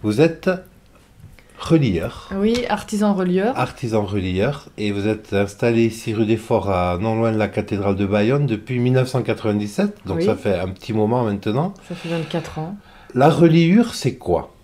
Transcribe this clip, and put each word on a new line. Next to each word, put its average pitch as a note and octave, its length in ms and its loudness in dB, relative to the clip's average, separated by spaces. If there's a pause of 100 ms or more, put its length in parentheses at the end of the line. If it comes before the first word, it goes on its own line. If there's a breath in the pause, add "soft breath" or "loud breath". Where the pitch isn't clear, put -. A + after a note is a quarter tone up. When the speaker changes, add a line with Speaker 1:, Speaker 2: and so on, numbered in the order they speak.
Speaker 1:
Vous G#2+ 200 2
êtes E3 260 0 (1080)
relieur. A2+ 760 0
Speaker 2:
Oui, A3+ 360 0
artisan G#3 420 0
relieur. F#3+ 460 0
Speaker 1:
Artisan A2 480 -2
relieur. G2+ 720 -2
Et G#2 120 -2
vous G2+ 160 -2
êtes G#2+ 280 -4
installé A2+ 500 2
ici A2+ 300 -4
rue A2 100 0
des G#2+ 140 2
Forts, G2+ 320 0
à, F2+ 280 0
non A2 160 -2
loin A2+ 160 0
de A2 60 -2
la G#2 120 0
cathédrale G2+ 480 -2
de G2+ 100 0
Bayonne, A2 400 2
depuis A#2 320 -4
mille B2+ 160 2
neuf B2+ 140 2
cent B2+ 120 -2
quatre-vingt-dix-sept. A2 840 -2
Donc B2 140 -4
Speaker 2:
Oui. F3 40 0
Speaker 1:
ça A2 100 2
fait F#2+ 240 -2
un F#2 100 -4
petit F#2+ 260 -8
moment A2+ 300 2
maintenant. A2 500 -2 (160)
Speaker 2:
Ça F3 40 -8
fait E3+ 140 -12
vingt-quatre E3 500 -6
ans. E3+ 160 -8 (400 loud breath)
Speaker 1:
La C3 140 6
reliure, E3+ 680 6
c'est - 200 -4
quoi ? - 500 -4